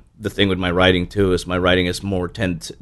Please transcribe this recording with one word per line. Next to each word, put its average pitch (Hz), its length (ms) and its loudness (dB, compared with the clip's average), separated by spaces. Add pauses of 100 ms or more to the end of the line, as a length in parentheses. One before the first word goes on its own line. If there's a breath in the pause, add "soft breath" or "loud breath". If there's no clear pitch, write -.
(200)
the 104 100 -6
thing 98 180 0
with 92 120 0
my 90 100 -2
writing 90 380 4
too. 98 260 0
Is 87 140 -2
my 90 100 -2
writing 90 300 2
is 90 160 -6
more 92 240 -4
tend-, 90 440 -6 (100)